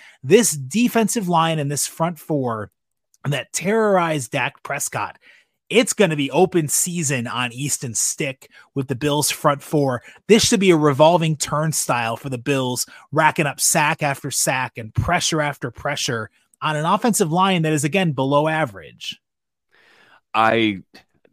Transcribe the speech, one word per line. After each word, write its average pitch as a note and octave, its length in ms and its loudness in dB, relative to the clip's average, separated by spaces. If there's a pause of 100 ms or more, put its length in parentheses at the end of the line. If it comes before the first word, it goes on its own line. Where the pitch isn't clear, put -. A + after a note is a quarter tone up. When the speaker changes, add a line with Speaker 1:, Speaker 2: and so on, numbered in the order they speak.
(240)
Speaker 1:
this F#3 280 4
defensive G#3 760 0
line E3 320 2
and C#3+ 120 -2
this C#3+ 160 -4
front E3 320 -4
four A#2 520 -4 (540)
that C3+ 280 -4
terrorized F3+ 800 0
Dak C3 320 -4
Prescott, C3 540 -6 (520)
it's A3 240 2
gonna E3+ 220 2
be C#3 140 -2
open E3 380 2
season D3 580 -2
on A#2+ 280 -4
Easton B2+ 420 -6
Stick - 560 -6 (240)
with C3+ 140 -4
the C3+ 60 -2
Bills D3 360 0
front C#3+ 320 0
four. C3+ 400 0 (240)
This G#3+ 180 6
should A#3+ 140 2
be F#3+ 120 6
a E3 60 6
revolving D#3 600 4
turnstile C3+ 800 -2
for C#3+ 120 -12
the C3 80 -6
Bills, B2+ 480 -2 (260)
racking D3+ 360 2
up C3+ 120 -6
sack D#3 440 0
after C#3 260 -4
sack C3 480 -4
and A2 160 -14
pressure E3+ 480 0
after C#3+ 300 -4
pressure B2+ 580 -6 (320)
on D3+ 140 -2
an D3+ 100 -4
offensive G3 460 2
line F3+ 320 2
that D#3 100 0
is, D3 120 -2
again, E3+ 260 0
below C#3 360 2
average. B2+ 720 -6 (1120)
Speaker 2:
I, A2 460 2 (540)